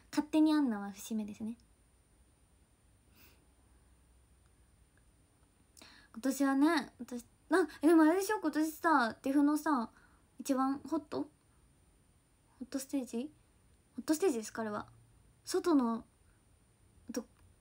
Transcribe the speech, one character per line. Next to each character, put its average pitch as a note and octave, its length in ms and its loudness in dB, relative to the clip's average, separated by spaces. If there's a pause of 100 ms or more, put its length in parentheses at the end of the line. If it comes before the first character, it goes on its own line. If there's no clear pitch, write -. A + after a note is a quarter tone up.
(100)
勝 D4+ 160 -2
手 D#4 140 2
に D#4 120 6
ア D4+ 80 4
ン C4 100 2
ナ G#3 100 -4
は G3+ 120 -8
節 - 220 -12
目 G#3+ 100 -4
で G#3 100 -12
す A3 100 -12
ね。 A#3 120 -10 (4000)
今 A3 100 -12
年 C4+ 220 0
は C4+ 120 2
ね、 D4 420 2
私、 A#3+ 260 -14 (260)
あ、 E4 180 2 (120)
え、 C#4+ 60 0
で E4+ 80 8
も D#4+ 80 8
あ D#4 40 8
れ E4 100 4
で G4 60 0
し G4 100 -2
ょ、 G#4+ 80 -2
今 D#4 100 -2
年 D#4 220 -2
さ、 C4 500 2
テ C4+ 80 -4
ィ - 20 -2
フ C#4+ 120 4
の D4+ 120 2
さ、 D4 360 -2 (480)
一 - 140 -2
番 C4+ 260 -2
ホ - 160 -6
ッ D#4 80 -6
ト？ C4+ 260 -10 (1300)
ホ B3+ 60 -12
ッ - 0 -
ト C4+ 160 -8
ス - 60 -12
テ C#4+ 120 -6
ー A#3+ 80 -6
ジ？ B3 240 -8 (640)
ホ B3 60 -10
ッ - 40 -16
ト D#4 100 0
ス D4+ 40 0
テ G4 80 0
ー F4 40 2
ジ A#3+ 80 -4
で G#3+ 60 -8
す - 80 -14
か、 A3+ 100 -8
あ - 20 -6
れ G#3+ 60 -6
は。 - 180 -10 (560)
外 F4 320 0
の A#3 280 0 (1080)
と A#3 120 -8 (360)